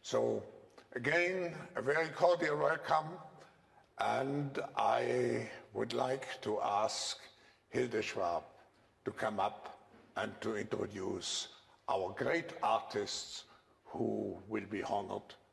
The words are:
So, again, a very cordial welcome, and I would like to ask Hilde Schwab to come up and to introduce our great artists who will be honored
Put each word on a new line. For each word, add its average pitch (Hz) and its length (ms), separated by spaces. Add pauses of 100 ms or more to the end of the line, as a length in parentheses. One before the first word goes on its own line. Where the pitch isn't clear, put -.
So, 117 400 (520)
again, 170 580 (220)
a 117 60
very 151 260
cordial 160 500
welcome, 156 480 (960)
and 135 580 (180)
I 120 720 (260)
would 117 200
like 131 480
to 107 200
ask - 580 (500)
Hilde 113 340
Schwab 87 400 (640)
to - 60
come 107 280
up - 380 (380)
and 104 160 (100)
to 110 140
introduce 98 920 (380)
our 98 300
great 165 360 (100)
artists - 800 (420)
who 104 520 (100)
will 104 240
be 98 100
honored 101 540 (180)